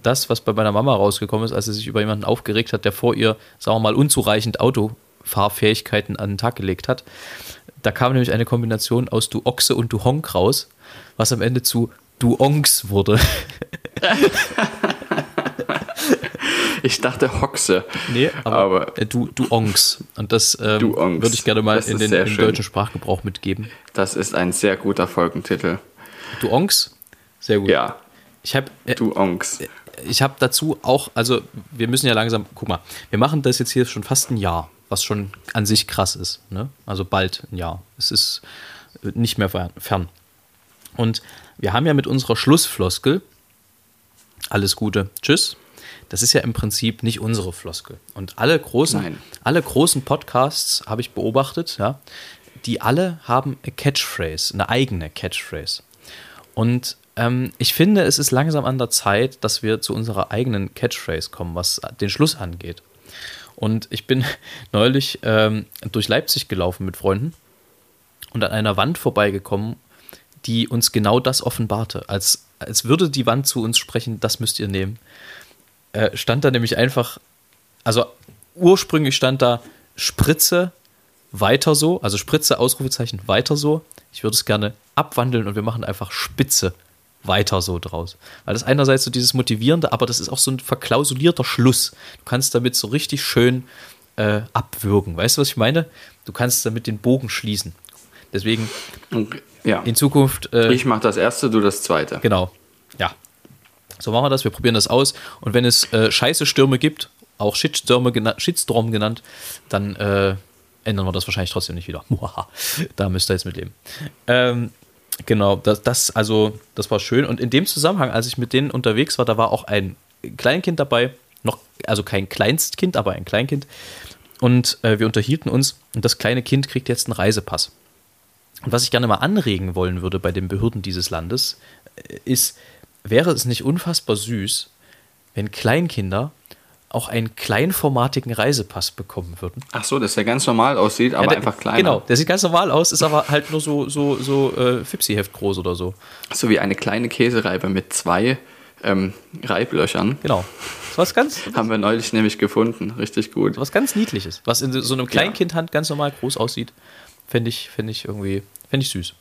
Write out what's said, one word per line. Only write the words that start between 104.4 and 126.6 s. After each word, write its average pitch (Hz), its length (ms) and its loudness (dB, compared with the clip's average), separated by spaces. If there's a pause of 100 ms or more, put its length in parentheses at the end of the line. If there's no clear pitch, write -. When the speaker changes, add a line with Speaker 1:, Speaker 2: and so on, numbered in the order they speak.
Speaker 1:
wir 107 80 0
probieren 117 240 2
das 104 120 2
aus. 131 260 4 (260)
Und 110 140 -4
wenn 120 100 4
es, 117 300 4
äh, 110 180 4
Scheiße-Stürme 135 680 4
gibt, 151 300 -2 (280)
auch 104 180 0
Shitstürme 123 560 2
gena-, 113 260 0
Shitstorm 113 540 0
genannt, 110 320 -2 (460)
dann, 101 260 -2
äh, 98 400 2 (480)
ändern 101 220 -2
wir 92 80 -2
das 92 140 -4
wahrscheinlich 95 240 -4
trotzdem 87 240 -6
nicht 87 120 -10
wieder. 87 220 -10
<laughs> - 380 -4 (500)
Da 98 120 0
müsst 92 200 -2
ihr 95 60 4
jetzt 90 100 -6
mit 92 100 -10
leben. 92 180 -12 (540)
Ähm, 120 440 2 (540)
genau, 101 300 4
das, 104 260 0
das, - 300 0
also, 107 480 2 (160)
das - 160 -6
war 104 80 2
schön. 123 260 2
Und 117 140 -4
in 120 100 -2
dem 139 160 4
Zusammenhang, 151 460 0
als 113 160 0
ich 120 100 -8
mit 120 140 -4
denen 135 180 2
unterwegs 120 480 0
war, 127 60 0
da 113 140 2
war 113 140 2
auch 120 140 -2
ein 98 300 -2 (400)
Kleinkind 165 440 0
dabei, 127 340 0 (300)
noch, 113 160 -2 (280)
also 104 160 0
kein 98 240 -2
Kleinstkind, - 720 0
aber 101 160 0
ein 92 100 -8
Kleinkind. 135 420 -2 (760)
Und, 123 400 4
äh, 110 180 2
wir 110 60 4
unterhielten 113 440 0
uns 135 300 0 (160)
und 117 80 -2
das - 140 0
kleine 123 260 0
Kind 135 240 0